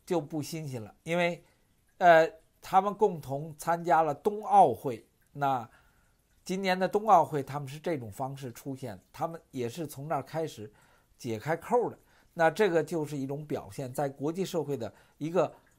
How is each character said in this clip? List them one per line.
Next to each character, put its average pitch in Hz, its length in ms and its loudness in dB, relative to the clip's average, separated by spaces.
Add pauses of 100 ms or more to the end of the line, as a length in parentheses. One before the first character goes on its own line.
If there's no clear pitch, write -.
就 170 160 -2
不 151 220 -8
新 156 240 -10
鲜 127 120 -8
了， 104 220 -14
因 165 160 -2
为， 175 260 0 (540)
呃， 165 340 8 (300)
他 190 200 2
们 202 120 0
共 185 280 0
同 143 360 -8
参 170 260 -2
加 165 180 4
了 156 120 2
冬 208 320 -4
奥 190 280 8
会。 117 340 -8 (240)
那 135 360 -2 (760)
今 190 180 -4
年 185 160 2
的 185 100 0
冬 208 200 -2
奥 185 160 8
会 151 180 -4
他 135 180 -8
们 139 100 -10
是 147 100 -14
这 160 180 -4
种 113 140 -10
方 135 240 -8
式 135 160 -12
出 135 240 -12
现， 117 240 -12 (140)
他 - 140 -4
们 165 120 -10 (120)
也 120 180 -4
是 156 180 -8
从 139 200 -12
那 160 80 -4
儿 135 80 -4
开 160 220 -6
始 107 260 -12 (460)
解 110 220 -6
开 147 160 -2
扣 208 340 0
的。 117 80 -14 (360)
那 165 160 4
这 196 200 2
个 165 140 2
就 156 220 -4
是 143 100 -8
一 135 100 -6
种 143 200 -8
表 139 260 -8
现， 127 220 -10
在 143 160 -2
国 135 220 -6
际 180 120 -4
社 170 200 -4
会 143 120 -6
的 113 160 -6 (280)
一 147 100 -6
个 170 240 2 (260)